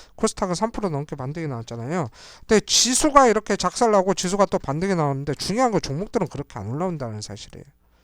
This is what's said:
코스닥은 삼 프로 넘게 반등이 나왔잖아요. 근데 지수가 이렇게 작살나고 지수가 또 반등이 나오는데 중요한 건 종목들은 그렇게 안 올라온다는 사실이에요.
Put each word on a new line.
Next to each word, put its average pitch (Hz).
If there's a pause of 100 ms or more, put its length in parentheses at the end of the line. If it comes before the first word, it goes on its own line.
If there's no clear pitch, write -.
(140)
코스닥은 190
삼 220
프로 196
넘게 147
반등이 147
나왔잖아요. 120 (320)
근데 214
지수가 262
이렇게 208
작살나고 196
지수가 190
또 185
반등이 175
나오는데 143
중요한 233
건 175
종목들은 175
그렇게 -
안 101
올라온다는 135
사실이에요. - (400)